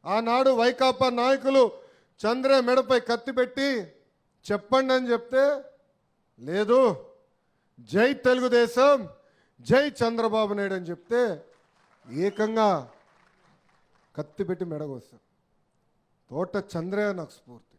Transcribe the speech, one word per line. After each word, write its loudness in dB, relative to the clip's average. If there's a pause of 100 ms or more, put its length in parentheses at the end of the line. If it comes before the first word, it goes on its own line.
ఆనాడు 0
వైకాపా 2
నాయకులు 2 (580)
చంద్రయ్య 2
మెడపై 2
కత్తి -4
పెట్టి -2 (760)
"చెప్పండి" 0
అని 0
చెప్తే, 0 (960)
"లేదు, 0 (1000)
జై 0
తెలుగుదేశం, 2 (640)
జై 2
చంద్రబాబు -2
నాయుడు" -4
అని -8
చెప్తే -4 (1040)
ఏకంగా 0 (1500)
కత్తి -10
పెట్టి -6
మెడగోస్తారు. -12 (1040)
తోట -6 (160)
చంద్రయ్య -4
నాకు -10
స్ఫూర్తి. -20